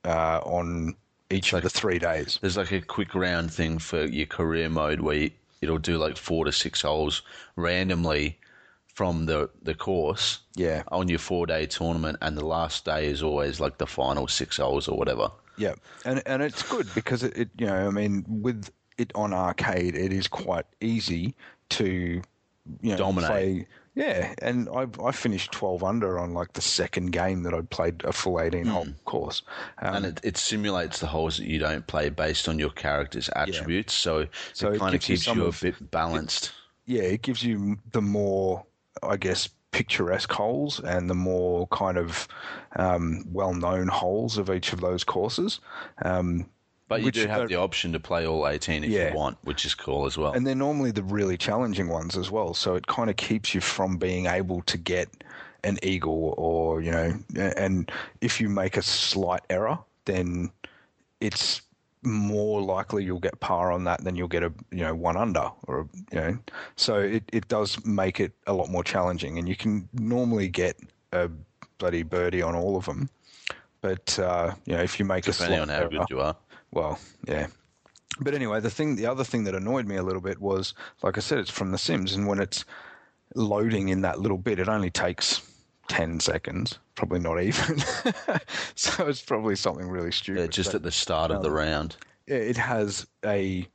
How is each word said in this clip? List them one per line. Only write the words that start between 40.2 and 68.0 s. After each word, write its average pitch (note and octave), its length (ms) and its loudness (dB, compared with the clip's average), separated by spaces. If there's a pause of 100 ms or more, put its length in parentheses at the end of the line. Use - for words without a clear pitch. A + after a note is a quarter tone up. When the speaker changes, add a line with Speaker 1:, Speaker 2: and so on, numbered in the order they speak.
Speaker 1:
holes C3+ 480 0
and F2+ 300 0
the F2+ 40 2
more F2+ 520 2
kind F#2 320 2
of, E2+ 280 -2 (500)
um, F2 540 2
well-known F#2 580 2
holes G#2+ 500 2
of F#2+ 100 0
each F#2 240 0
of F2 80 -2
those F2+ 240 0
courses. A2+ 560 0 (420)
Um, F2+ 440 2 (420)
Speaker 2:
But A2+ 120 0
you A2+ 60 2
Speaker 1:
which C3 80 4
Speaker 2:
do A2+ 120 2
have G#2+ 160 2
Speaker 1:
are A2+ 60 0
Speaker 2:
the F#2 80 0
option F2 380 0
to D2+ 60 -2
play E2+ 260 0
all D#2+ 200 2
eighteen D2+ 380 0
if A2+ 60 0
Speaker 1:
Yeah. F#2 220 4
Speaker 2:
you D#2 40 -2
want, C#2 280 -2
which C#2+ 200 -2
is - 100 -2
cool C#2 300 0
as C#2 140 -2
well. D2+ 140 2
Speaker 1:
And B2+ 140 2
they're C3+ 80 2
normally C#3 360 2
the G#2 120 0
really F#2+ 360 2
challenging G#2 500 0
ones E2 300 -2
as F#2 120 -2
well, G2 220 0
so F#2 220 0
it F2+ 120 -2
kinda A2+ 280 0
keeps - 400 0
you F#2 80 2
from F#2 340 2
being F2+ 300 2
able F2+ 360 2
to - 140 0
get F2+ 320 0 (560)
an G2 180 2
eagle D#2+ 540 2
or, E2 460 2
you E2 80 0
know, E2 240 2 (220)
a-, F#2+ 220 0
and F#2+ 320 2 (300)
if A#2 220 0
you G#2 80 2
make F#2+ 260 2
a G2+ 60 2
slight - 680 2
error, A2+ 300 2 (260)
then F2+ 460 0 (720)
it's - 420 0 (400)
more G#2 580 2
likely F#2+ 440 0
you'll F#2 160 -2
get F#2 200 0
par F2+ 320 2
on F2+ 120 0
that F2 200 2
than F2+ 120 -2
you'll F2 120 -2
get E2+ 140 2
a, E2+ 100 0 (180)
you F#2 140 -4
know, D#2+ 100 0
one E2+ 220 0
under E2+ 340 2 (180)
or, C#2+ 200 -2 (240)
you F2 80 0
know. G2+ 180 0 (380)
So G#2+ 220 2
it, G#2 240 2 (100)
it A2 160 0
does G#2+ 380 0
make G2 340 2